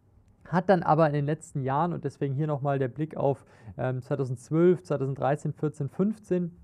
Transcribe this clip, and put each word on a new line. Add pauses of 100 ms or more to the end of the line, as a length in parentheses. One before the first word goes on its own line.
(460)
hat
dann
aber
in
den
letzten
Jahren,
und
deswegen
hier
nochmal
der
Blick
auf, (320)
ähm,
zweitausendzwölf,
zweitausenddreizehn,
vierzehn,
fünfzehn,